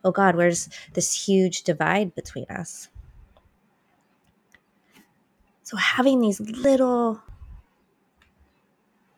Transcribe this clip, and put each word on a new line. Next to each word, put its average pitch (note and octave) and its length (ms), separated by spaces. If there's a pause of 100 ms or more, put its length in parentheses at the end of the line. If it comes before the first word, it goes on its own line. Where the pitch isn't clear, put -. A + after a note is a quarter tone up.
"Oh F#3+ 80
God, F#3+ 240
where's E3+ 340 (240)
this - 340
huge F#3+ 360
divide E3+ 520
between - 360
us?" - 380 (2750)
So - 140
having B3+ 440
these G#3 200
little B3 840 (2000)